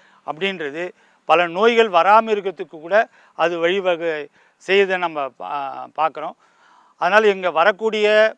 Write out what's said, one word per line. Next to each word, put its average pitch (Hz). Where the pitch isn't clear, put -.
அப்படின்றது 165
பல 170
நோய்கள் 226
வராம 202
இருக்கிறதுக்கு 185
கூட 190
அது 170
வழிவகை 170
செய்யறதை 190
நம்ம 156
பா-, 131
பார்க்குறோம். 156
அதனால 208
இங்க 190
வரக்கூடிய 214